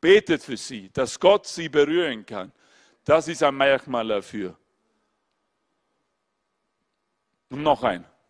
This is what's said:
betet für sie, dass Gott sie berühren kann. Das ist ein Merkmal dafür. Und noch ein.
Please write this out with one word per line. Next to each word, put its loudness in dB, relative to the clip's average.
betet 4
für -10
sie, -14
dass -4
Gott 4
sie -10
berühren 0
kann. -12
Das 2
ist -6
ein 2
Merkmal 0
dafür. -6
Und -10
noch 0
ein. -2